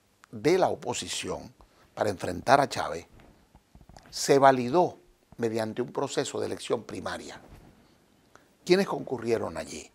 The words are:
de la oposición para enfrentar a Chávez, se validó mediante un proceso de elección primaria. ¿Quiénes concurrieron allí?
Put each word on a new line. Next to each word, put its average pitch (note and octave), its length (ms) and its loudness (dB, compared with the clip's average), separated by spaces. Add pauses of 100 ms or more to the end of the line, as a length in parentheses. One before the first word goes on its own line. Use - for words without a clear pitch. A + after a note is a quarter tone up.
(320)
de C3 260 2
la F3 100 4
oposición F#2+ 840 -6 (420)
para G#2+ 140 0
enfrentar F#2+ 500 2
a C3+ 80 2
Chávez, E2 400 -8 (1040)
se - 280 2
validó C3+ 600 4 (380)
mediante A2 440 -2
un C#3 120 -8
proceso C3+ 460 -4
de G#2 80 -2
elección G#2 360 -4
primaria. - 580 -10 (1200)
¿Quiénes F#3 200 4
concurrieron A2+ 720 -2
allí? D2+ 380 -10